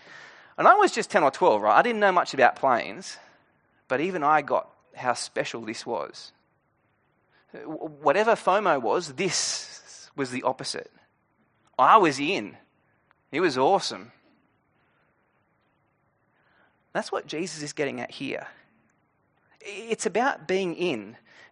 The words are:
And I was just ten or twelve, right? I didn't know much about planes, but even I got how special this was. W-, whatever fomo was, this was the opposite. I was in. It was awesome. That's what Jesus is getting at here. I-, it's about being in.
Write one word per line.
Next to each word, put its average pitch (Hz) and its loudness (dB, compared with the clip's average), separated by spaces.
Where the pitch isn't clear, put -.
And 233 4
I 359 10
was 415 4
just - -6
ten 185 4
or 135 4
twelve, 107 2
right? 107 4
I 151 8
didn't 226 -2
know 202 4
much 175 0
about 123 6
planes, 117 -2
but 131 -2
even 180 -4
I 156 4
got 127 -2
how 123 -2
special - -8
this 110 -10
was. - -8
W-, 147 -12
whatever 190 4
fomo 185 2
was, 135 -2
this - -6
was 135 -4
the 127 -8
opposite. - -6
I 160 8
was 151 4
in. 143 -4
It 135 -4
was 156 0
awesome. 131 -2
That's - -4
what - -6
Jesus 156 -8
is 147 -10
getting 131 -6
at 120 -10
here. - -10
I-, 202 -12
it's - -4
about 208 -2
being 185 -2
in. 117 -6